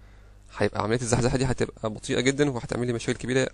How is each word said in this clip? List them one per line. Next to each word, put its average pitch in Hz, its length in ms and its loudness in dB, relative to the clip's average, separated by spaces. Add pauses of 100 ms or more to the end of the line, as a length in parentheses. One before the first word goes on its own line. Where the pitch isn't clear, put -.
(580)
هيبقى 101 260 0
عمليه 113 180 0
الزحزحه 123 360 2
دي 127 80 2
هتبقى 117 440 -2
بطيئه - 300 -4
جدا، 135 300 2
وهتعمل 120 380 -4
لي 123 60 -2
مشاكل 117 260 -4
كبيره، 127 340 0